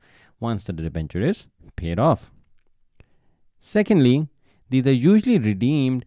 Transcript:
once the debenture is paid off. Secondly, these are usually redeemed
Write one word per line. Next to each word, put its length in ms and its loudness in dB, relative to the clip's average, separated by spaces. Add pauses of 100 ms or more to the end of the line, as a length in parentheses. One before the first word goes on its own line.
(400)
once 240 -6
the 100 -10
debenture 480 -8
is 240 -4 (300)
paid 240 -6
off. 320 -2 (1300)
Secondly, 680 2 (440)
these 160 0
are 40 4
usually 460 4
redeemed 680 -2